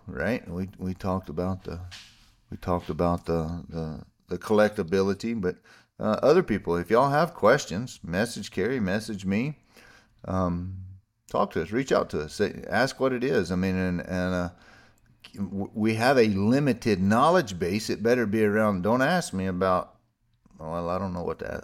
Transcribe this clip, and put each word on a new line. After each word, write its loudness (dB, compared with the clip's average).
Right. -4
We, -6
we -6
talked -4
about -4
the, -10
we -12
talked -2
about 0
the, -2
the, -8
the -4
collectability, 2
but, -2
uh, 0
other 6
people, 0
if -4
y'all 4
have 2
questions, 2
message -4
Carrie, 0
message -4
me, 0
um, -2
talk 0
to -2
us, -4
reach 0
out 2
to -2
us, -8
say, -2
ask 0
what 2
it -4
is. 2
I 0
mean, 0
and, -2
and, -2
uh, -2
w-, -6
we 2
have 4
a 8
limited 2
knowledge 4
base. -2
It -2
better 2
be 2
around. 2
Don't 2
ask 0
me -2
about, 0
well, -6
I 0
don't -4
know -6
what -4
to -8
ask. -8